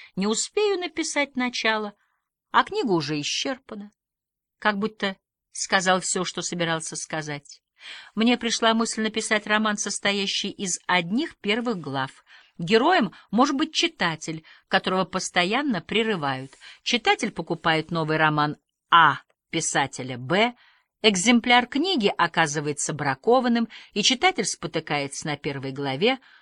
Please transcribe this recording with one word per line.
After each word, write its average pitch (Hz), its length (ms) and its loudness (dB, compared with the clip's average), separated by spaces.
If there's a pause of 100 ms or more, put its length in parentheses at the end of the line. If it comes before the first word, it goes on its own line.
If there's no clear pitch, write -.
(160)
Не 190 100 -2
успею 392 540 0
написать 311 560 -4
начало, 220 580 -2 (560)
а 233 140 4
книга 392 260 -2
уже 151 320 0
исчерпана. 208 680 -8 (680)
Как 208 220 0
будто 202 360 -4 (360)
сказал 185 480 2
всё, 180 240 -2
что 175 180 -6
собирался 165 540 -4
сказать. 151 680 -10 (540)
Мне 233 200 4
пришла 226 380 2
мысль 226 300 -2
написать 214 420 -2
роман, 214 320 0
состоящий 202 720 -2
из 185 380 -6
одних 180 500 0
первых 226 400 -2
глав. 135 480 -6 (320)
Героем 226 540 4 (180)
может 269 260 4
быть 311 200 -2
читатель, 165 680 -2 (240)
которого 190 380 2
постоянно 202 760 0
прерывают. 147 680 -2 (300)
Читатель 247 500 0
покупает 160 600 -2
новый 156 260 0
роман 151 400 2 (320)
А 156 300 8 (320)
писателя 135 680 -4
Б. 190 380 0 (480)
Экземпляр 240 640 4
книги 294 500 0
оказывается 156 760 0
бракованным, 233 760 2 (260)
и 208 80 -2
читатель 262 440 2
спотыкается 156 840 -6
на 147 100 -4
первой 135 360 -8
главе. 143 440 -2 (240)